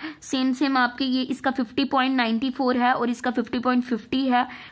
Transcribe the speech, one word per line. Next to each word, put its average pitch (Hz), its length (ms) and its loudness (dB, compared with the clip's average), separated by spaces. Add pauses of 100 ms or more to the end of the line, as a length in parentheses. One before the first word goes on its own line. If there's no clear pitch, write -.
(220)
सेम 262 320 0
सेम 269 240 0
आपके, 247 280 0
ये 254 160 0
इसका 262 300 -2
फिफ्टी 262 320 -2
पॉइंट 262 340 2
नाइंटी 226 320 0
फ़ोर 254 280 0
है 247 160 4
और 233 160 0
इसका 240 220 -2
फिफ्टी 240 280 0
पॉइंट 254 240 2
फिफ्टी 254 440 -2
है, 247 200 4 (240)